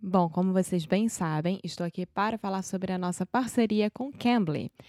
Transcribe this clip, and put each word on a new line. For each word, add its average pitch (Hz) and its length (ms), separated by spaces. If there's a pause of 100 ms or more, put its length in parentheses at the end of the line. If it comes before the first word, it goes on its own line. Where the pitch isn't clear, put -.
Bom, 185 280
como 180 220
vocês 185 360
bem 202 200
sabem, 170 560
estou 175 220
aqui 175 220
para 214 280
falar 190 280
sobre 190 280
a 185 60
nossa 180 260
parceria 214 680
com 269 200
Cambly. 202 600 (180)